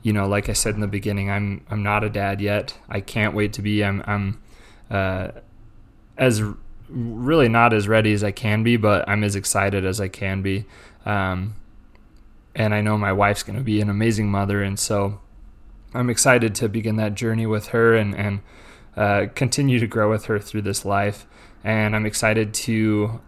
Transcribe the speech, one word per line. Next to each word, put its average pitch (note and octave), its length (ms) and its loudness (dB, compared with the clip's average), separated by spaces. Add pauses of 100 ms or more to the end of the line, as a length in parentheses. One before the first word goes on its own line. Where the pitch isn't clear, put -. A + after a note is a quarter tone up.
You - 100 0
know, G2+ 160 0
like G2+ 220 -2
I G#2+ 40 -4
said G#2 220 -2
in G#2 60 -4
the G#2+ 60 -2
beginning, G2 440 -4
I'm, G2+ 380 -4
I'm G#2+ 120 -4
not G#2 220 0
a G#2+ 60 -2
dad G2+ 320 -2
yet. G2+ 360 -2 (120)
I G2 100 -4
can't G#2+ 340 -2
wait G#2 200 0
to - 80 -10
be. G#2 220 0
I'm, G2 220 -2
I'm, G2+ 360 -4 (500)
uh, F#2+ 400 -2 (840)
as B2 240 2
r-, G#2 160 -4 (320)
really B2 580 2
not A#2 260 6
as G#2 140 2
ready A2 240 4
as G#2 120 2
I G2+ 80 -2
can G#2+ 320 0
be, A#2+ 120 4
but G#2 320 2
I'm G#2 160 0
as G2 140 0
excited G2 480 0
as F#2+ 160 -2
I F#2+ 80 -4
can F#2+ 320 -4
be. G2 240 -2 (400)
Um, G2 500 -2 (1000)
and G#2+ 200 0
I G#2 80 0
know G#2+ 160 0
my G2 160 0
wife's G2+ 300 2
gonna G#2+ 180 -6
be A2 180 0
an G#2 100 0
amazing G#2 400 0
mother, G2+ 320 0
and G2 160 -4
so G2+ 440 -2 (720)
I'm B2 160 0
excited A#2 460 4
to A2+ 140 -2
begin G#2+ 280 -2
that G#2 180 -2
journey A2+ 300 -2
with G#2+ 220 -2
her A2+ 280 4
and, G2+ 200 0
and, G2+ 260 -4 (560)
uh, G2+ 360 2
continue C3 460 2
to A#2 80 0
grow G#2+ 220 2
with A2 160 0
her G#2+ 140 0
through G#2+ 240 -6
this G2+ 200 -4
life. G2+ 420 -2 (380)
And G#2+ 320 0
I'm G#2+ 100 0
excited G#2+ 480 0
to A2 760 0